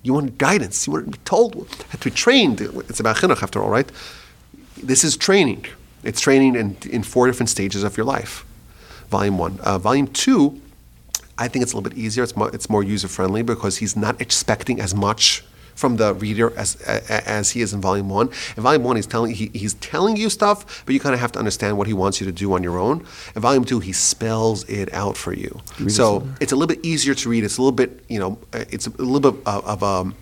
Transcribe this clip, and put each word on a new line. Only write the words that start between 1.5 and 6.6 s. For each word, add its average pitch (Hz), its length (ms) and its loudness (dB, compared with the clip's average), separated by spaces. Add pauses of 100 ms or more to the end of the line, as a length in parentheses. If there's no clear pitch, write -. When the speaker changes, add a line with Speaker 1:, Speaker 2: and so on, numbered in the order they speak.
Speaker 1:
have - 120 -12
to - 80 -2
be - 60 -6
trained. 233 460 4
It's - 380 -8
about 107 180 2
chinuch, - 240 4
after 101 200 -2
all, 101 80 0
right? 117 220 0 (880)
This 131 220 2
is 160 140 2
training. 185 480 4 (380)
It's 110 180 -4
training 135 340 6
in, 104 220 -2 (120)